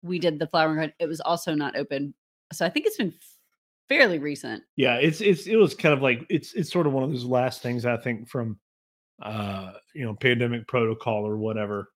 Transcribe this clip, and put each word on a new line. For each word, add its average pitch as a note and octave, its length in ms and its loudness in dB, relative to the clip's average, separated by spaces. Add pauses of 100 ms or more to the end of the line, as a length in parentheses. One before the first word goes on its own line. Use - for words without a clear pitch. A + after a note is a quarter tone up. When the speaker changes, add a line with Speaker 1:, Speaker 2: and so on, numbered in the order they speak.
Speaker 1:
we F3 160 -4
did D#3+ 200 0
the D#3 80 -2
flower D#3+ 240 4
and D#3 80 0
garden, D#3+ 200 -4
it E3+ 80 -2
was D#3 140 -4
also E3+ 340 -2
not D3 220 -2
open. C#3+ 380 -4 (380)
So - 120 -2
I E3+ 60 2
think D4+ 160 0
it's G#4+ 100 -2
been F#3 160 0 (760)
fairly B3 280 6
recent. C#3 440 -6 (140)
Speaker 2:
Yeah, B2+ 200 4
it's, D#3 240 2
it's, G3+ 260 2
it G#3+ 100 2
was G#3 180 6
kind D#3 180 4
of C3+ 80 2
like, C3 300 2
it's, - 240 -2
it's E3 180 -2
sort E3+ 140 2
of C#3 80 0
one C3+ 100 0
of C#3+ 60 -2
those B2 160 -6
last B2 340 0
things, B2 240 -4
I A#2+ 140 0
think, A#2 280 -6
from, A2+ 320 -6 (640)
uh, G2+ 520 -6 (220)
you C#3 120 -6
know, A2 80 -4
pandemic A#2+ 520 0
protocol A2 600 -2
or G#2+ 100 -4
whatever. G#2+ 600 -4